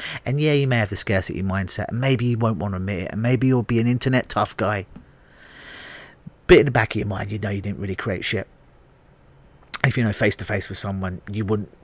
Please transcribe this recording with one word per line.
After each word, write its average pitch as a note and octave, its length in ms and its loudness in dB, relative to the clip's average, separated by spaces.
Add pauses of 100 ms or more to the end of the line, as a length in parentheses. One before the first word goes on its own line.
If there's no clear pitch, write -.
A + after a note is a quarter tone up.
(240)
And C#3 160 -2
yeah, D3+ 140 2
you C#3 120 2
may B2+ 120 2
have G#2+ 100 2
the F#2+ 80 -4
scarcity F#2 460 0
mindset, F#2+ 460 -2
and A#2+ 120 -4
maybe C3 240 2
you A#2+ 140 2
won't A2+ 180 2
want G2 160 -4
to F#2 40 -4
admit F#2 260 -4
it, - 100 -8
and G#2 80 -4
maybe B2 280 2
you'll B2+ 160 4
be A2+ 160 2
an A2+ 60 2
internet B2+ 440 2
tough - 260 -2
guy. G2+ 300 -2 (1600)
But F3+ 100 10
in - 80 8
the C#3 60 2
back A#2 240 0
of G#2+ 60 -2
your G#2 80 -2
mind, G2+ 220 -6
you G#2+ 80 -6
know G2+ 120 -4
you G2+ 100 -4
didn't G2+ 200 -6
really G2 160 -6
create F#2+ 280 -4
shit. - 240 -2 (1400)
If C3 120 2
you A#2+ 60 2
know G#2 100 2
face G#2+ 220 2
to - 100 -8
face G2+ 240 -4
with F#2 80 -8
someone, F#2+ 420 -4 (100)
you G#2 140 -4
wouldn't G#2 240 -2 (160)